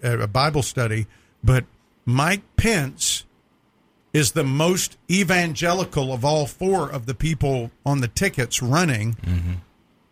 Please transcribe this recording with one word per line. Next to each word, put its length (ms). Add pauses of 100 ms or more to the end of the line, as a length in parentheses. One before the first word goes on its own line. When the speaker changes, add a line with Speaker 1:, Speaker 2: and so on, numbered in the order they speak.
Speaker 1:
at 180
a 80
Bible 340
study, 440 (360)
but 220 (400)
Mike 380 (140)
Pence 680 (880)
is 200
the 120
most 520 (140)
evangelical 1040
of 120
all 220
four 440
of 160
the 80
people 580 (120)
on 160
the 80
tickets 540
running. 520
Speaker 2:
Mm-hmm. 380 (600)